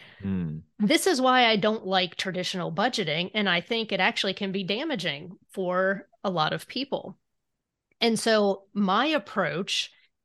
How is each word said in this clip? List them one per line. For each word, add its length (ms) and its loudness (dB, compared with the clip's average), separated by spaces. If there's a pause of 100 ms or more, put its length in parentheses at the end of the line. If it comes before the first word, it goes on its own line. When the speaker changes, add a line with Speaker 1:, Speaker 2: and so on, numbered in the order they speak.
(200)
Speaker 1:
Hmm. 380 -2 (200)
Speaker 2:
This 280 2
is 140 2
why 260 6
I 100 4
don't 300 0
like 300 0
traditional 560 -4
budgeting. 640 -2
And 140 0
I 120 2
think 320 -4
it 80 -2
actually 340 0
can 180 -4
be 120 -4
damaging 720 -4 (160)
for 560 -2 (160)
a 60 0
lot 220 0
of 160 -6
people. 480 -8 (840)
And 180 2
so 460 2 (100)
my 320 2
approach 840 -2 (340)